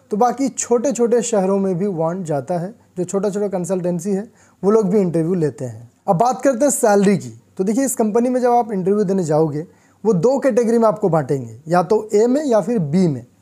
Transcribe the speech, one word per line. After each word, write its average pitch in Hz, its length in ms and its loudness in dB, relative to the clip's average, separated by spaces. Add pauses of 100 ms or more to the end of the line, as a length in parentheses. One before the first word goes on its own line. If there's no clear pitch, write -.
(120)
तो 214 60 -4
बाकी 240 320 0
छोटे-छोटे 240 720 0
शहरों 196 380 0
में 190 180 -2
भी 202 100 -2
वांट 170 380 -4
जाता 151 320 -4
है। 180 180 -8 (220)
जो 180 60 -4
छोटा-छोटा 202 440 -4
कंसल्टेंसी 180 640 -4
है, 196 200 -4 (320)
वो 196 80 2
लोग 220 180 2
भी 208 100 2
इंटरव्यू 170 340 0
लेते 151 320 -2
हैं। 117 260 -14 (160)
अब 190 100 2
बात 247 240 0
करते 277 240 0
हैं 277 60 2
सैलरी 202 460 2
की। 120 240 -10 (160)
तो 190 60 -2
देखिए, 226 220 0
इस - 100 -4
कंपनी 233 340 0
में 247 120 0
जब 247 100 2
आप 240 200 2
इंटरव्यू 196 320 0
देने 196 200 0
जाओगे, 151 440 0 (380)
वो 220 80 4
दो 240 260 2
कैटेगरी 240 380 2
में 226 100 4
आपको 208 220 0
बांटेंगे, 131 580 -2
या 175 160 2
तो 214 300 0
ए 214 140 4
में 285 180 0
या 220 160 2
फिर 220 180 -2
बी 165 280 2
में। 127 180 -4 (160)